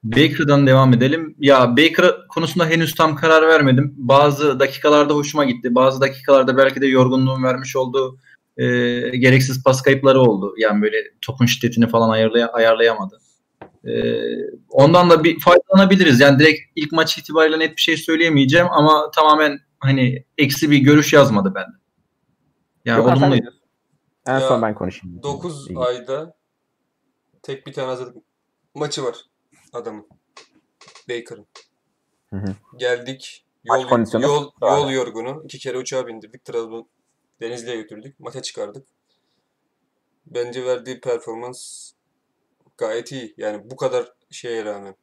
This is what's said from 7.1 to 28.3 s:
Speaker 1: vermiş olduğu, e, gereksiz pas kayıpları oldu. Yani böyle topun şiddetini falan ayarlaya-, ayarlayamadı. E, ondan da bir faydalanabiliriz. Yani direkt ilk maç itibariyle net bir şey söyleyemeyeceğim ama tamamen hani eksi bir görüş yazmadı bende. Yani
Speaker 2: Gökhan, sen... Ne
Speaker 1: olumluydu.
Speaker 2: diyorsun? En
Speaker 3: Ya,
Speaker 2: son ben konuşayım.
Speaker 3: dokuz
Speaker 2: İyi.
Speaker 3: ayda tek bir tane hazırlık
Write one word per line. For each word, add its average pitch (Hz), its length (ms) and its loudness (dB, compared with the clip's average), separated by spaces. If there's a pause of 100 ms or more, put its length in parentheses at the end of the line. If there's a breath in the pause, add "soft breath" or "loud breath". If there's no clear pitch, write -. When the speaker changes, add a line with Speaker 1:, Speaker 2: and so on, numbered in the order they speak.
Speaker 1:
vermiş 127 320 -4
olduğu, 131 420 -4 (400 soft breath)
e, 127 80 -4 (520)
gereksiz 131 460 2
pas 131 180 2
kayıpları 135 400 2
oldu. 101 360 0
Yani 104 240 0
böyle 107 160 -2 (240)
topun 120 240 -2
şiddetini 117 420 -2
falan 117 220 0
ayarlaya-, 110 420 0
ayarlayamadı. 113 680 0 (680)
E, - 80 -8 (760)
ondan 170 400 4
da 160 140 6
bir 165 160 0
faydalanabiliriz. 180 800 4
Yani 139 200 6
direkt 151 200 4 (160)
ilk 147 160 -6
maç 160 260 -2
itibariyle 156 420 0
net 156 180 -4
bir - 40 -4
şey 160 160 0
söyleyemeyeceğim 160 720 2
ama 151 400 2
tamamen 151 480 2 (200)
hani 131 460 0 (120)
eksi 147 340 0
bir 147 60 4
görüş 143 360 4
yazmadı 101 420 2
bende. - 220 -12 (1080)
Yani 117 120 0
Speaker 2:
Gökhan, 123 160 2
sen... 131 80 2
Ne 143 40 4
Speaker 1:
olumluydu. 131 160 2
Speaker 2:
diyorsun? - 200 -18 (680)
En 127 60 -2
Speaker 3:
Ya, 131 140 -2
Speaker 2:
son 120 140 0
ben 107 140 -4
konuşayım. 90 480 -12
Speaker 3:
dokuz 143 460 -12
Speaker 2:
İyi. 110 100 -12
Speaker 3:
ayda 127 560 -8 (1080)
tek 135 240 -14
bir 131 60 -18
tane 131 140 -8
hazırlık 127 280 -10 (600)